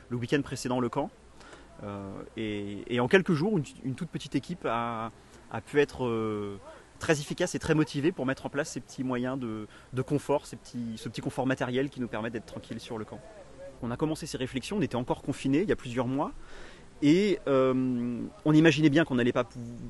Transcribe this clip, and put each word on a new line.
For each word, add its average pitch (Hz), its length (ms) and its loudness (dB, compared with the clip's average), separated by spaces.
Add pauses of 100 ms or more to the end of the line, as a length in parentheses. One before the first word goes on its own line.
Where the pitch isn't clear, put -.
le 120 80 -4
week-end 123 240 0
précédent 127 400 -2
le 120 80 2
camp. 143 220 -2 (720)
Euh, 101 280 -8 (280)
et, 104 480 -4
et 120 120 0
en 123 100 2
quelques 190 260 6
jours, 185 240 2
une, 143 60 0 (200)
une 131 100 -4
toute 165 140 -6
petite - 280 -6
équipe 175 280 -4
a, 117 480 -2 (380)
a 113 100 -6
pu 147 200 2
être, 139 260 2
euh, 107 520 -2 (420)
très 160 180 4
efficace 165 380 -2
et - 20 -4
très - 160 2
motivée 151 380 2
pour 139 140 -2
mettre 135 200 -2
en - 20 -8
place 147 220 -4
ces 143 100 -8
petits - 220 -8
moyens 127 340 0
de, 110 300 -6 (260)
de 123 100 -2
confort, 143 440 0
ces - 80 -14
petits, 120 400 -8
ce 110 140 -10
petit 113 120 -8
confort 131 280 -2
matériel 131 420 0
qui - 80 -12
nous 123 80 -4
permet 113 240 -4
d'être 113 160 -8
tranquille - 320 -12
sur 117 180 -10
le 107 80 -6
camp. 113 140 -12 (640)
On 120 80 -4
a 120 60 -4
commencé 156 280 -2
ces 147 120 -8
réflexions, 127 400 -4
on 196 60 2
était 123 120 0
encore 123 280 -2
confinés 139 400 0
il 208 60 0
y 127 40 2
a 113 40 2
plusieurs 123 300 -4
mois, 139 240 -2 (720)
et, 175 480 6
euh, 127 720 2 (240)
on 156 100 6
imaginait 156 360 8
bien 160 140 6
qu'on 135 120 0
n'allait 120 160 4
pas 123 100 4
pou-, - 160 -12 (320)